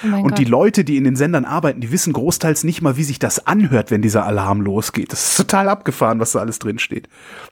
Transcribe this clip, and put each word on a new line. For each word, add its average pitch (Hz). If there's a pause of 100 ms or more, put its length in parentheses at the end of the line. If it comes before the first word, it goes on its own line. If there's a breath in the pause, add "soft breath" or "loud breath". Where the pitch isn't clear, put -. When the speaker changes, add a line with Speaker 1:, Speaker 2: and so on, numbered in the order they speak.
Speaker 1:
Oh 220
mein 202
Speaker 2:
Und 202
die 135
Speaker 1:
Gott. 117
Speaker 2:
Leute, 190
die 147
in 135
den 131
Sendern 147
arbeiten, 151
die 117
wissen 165
großteils 156
nicht 165
mal, 139
wie 151
sich 143
das -
anhört, 143
wenn 104
dieser 107
Alarm 101
losgeht. 101
Das -
ist -
total 196
abgefahren, 131
was 113
da 123
alles 113
drin 110
steht. - (420 loud breath)